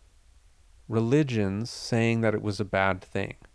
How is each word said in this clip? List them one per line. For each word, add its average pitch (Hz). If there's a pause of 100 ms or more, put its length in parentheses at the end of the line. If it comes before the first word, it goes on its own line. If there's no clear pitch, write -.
(880)
religions 113
saying 113
that 110
it 104
was 104
a 107
bad 95
thing? - (200)